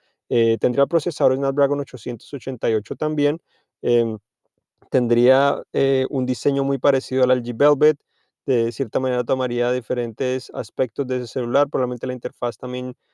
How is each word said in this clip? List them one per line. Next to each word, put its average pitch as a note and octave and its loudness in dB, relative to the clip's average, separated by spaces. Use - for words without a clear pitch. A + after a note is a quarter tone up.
Eh, A2+ 2
tendría B2+ 2
procesador D3 0
Snapdragon C#3 0
ochocientos B2+ -10
ochenta C3 -4
y A2+ 2
ocho A2 -4
también. D3+ 0
Em, A#2 0
tendría, B2+ 2
eh, C3+ 0
un C3+ -2
diseño C#3 0
muy C#3 -2
parecido C3 0
al B2+ 4
L B2+ 0
G A#2 -8
Velvet. D3 4
De A#2+ 2
cierta C3 -4
manera C3 0
tomaría B2 0
diferentes B2+ -4
aspectos B2+ -4
de B2+ -2
ese B2 -6
celular. C3 0
Probablemente B2+ -4
la B2+ -4
interfaz A#2+ -6
también B2+ -8